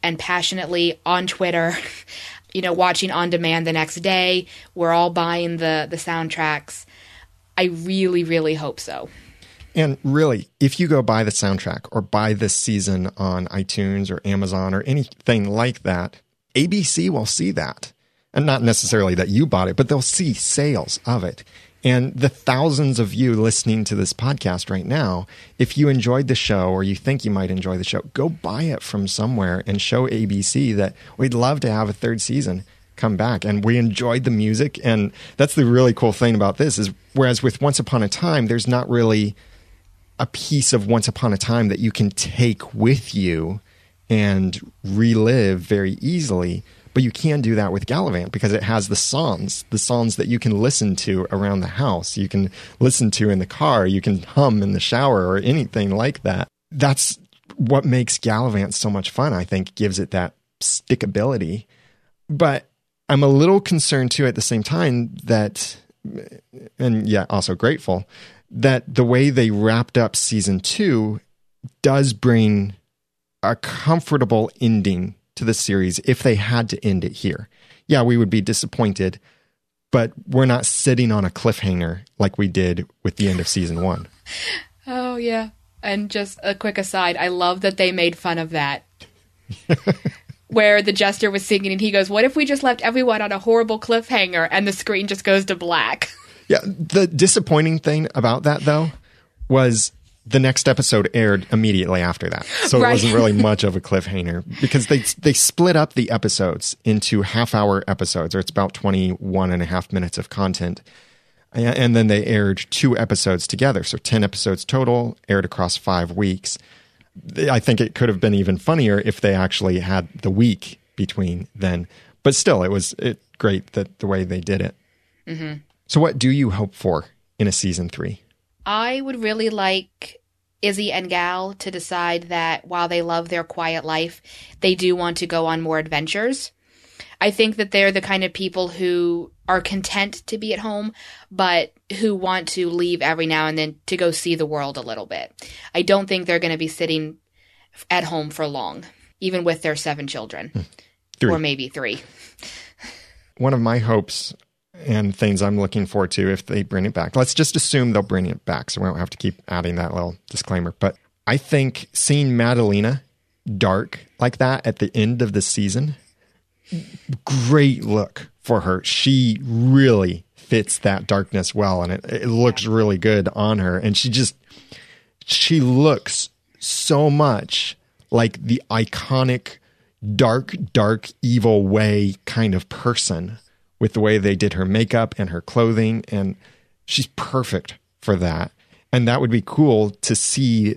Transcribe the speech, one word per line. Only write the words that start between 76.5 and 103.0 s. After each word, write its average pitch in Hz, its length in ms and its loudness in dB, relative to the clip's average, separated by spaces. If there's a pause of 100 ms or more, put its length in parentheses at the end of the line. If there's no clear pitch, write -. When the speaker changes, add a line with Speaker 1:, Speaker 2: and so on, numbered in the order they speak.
Speaker 2:
to - 180 -8
end 95 200 0
it - 80 -6
here. - 340 -6 (400)
Yeah, 143 160 4
we 120 140 4
would 110 120 4
be 110 120 2
disappointed, 98 800 -2 (720)
but 117 220 2 (160)
we're 131 180 4
not 123 200 2
sitting 120 480 2
on 104 100 2
a 90 60 0
cliffhanger 92 720 -2 (160)
like 98 200 0
we 101 120 0
did 87 360 0 (180)
with 92 120 -4
the 101 140 0
end 90 100 -2
of 82 80 -6
season 85 340 -2
one. 90 260 -2 (800)
Speaker 1:
Oh, 247 300 -6
yeah. 226 360 -4 (300)
And 202 300 -4
just 202 320 -6
a 202 100 -2
quick 196 240 -4
aside, 185 380 0
I 175 140 -2
love 180 320 0
that 196 160 0
they 185 160 2
made 170 240 0
fun 170 200 -2
of 160 120 -4
that. 143 340 -4 (840)
<laughs> 160 100 2 (720)
Where 208 340 6
the 202 120 0
jester 202 360 0
was 196 160 -4
singing 196 260 0
and 190 80 -4
he 214 120 0
goes, 190 180 2
"What 208 160 4
if 269 100 0
we 302 80 2
just 277 200 0
left 247 180 2
everyone 233 400 2
on 208 100 -4
a 196 60 -2
horrible 220 420 2
cliffhanger?" 202 680 0
And 196 180 0
the 196 60 0
screen 202 320 -4
just 196 180 -8
goes 196 220 4
to 190 100 -2
black. 165 600 -2
<laughs> - 40 -20 (300)
Speaker 2:
Yeah, - 140 4
the 190 420 0
disappointing 160 720 2
thing 156 380 0
about 120 260 2
that, 147 200 2
though, 151 280 2 (600)
was 127 420 4 (340)
the 127 140 2
next 131 280 2
episode 117 460 2
aired 104 380 2
immediately 95 500 2
after 87 260 -2
that. 82 160 -6 (220)
So 131 140 4
it - 20 6
Speaker 1:
Right. 240 120 4
Speaker 2:
wasn't 110 200 2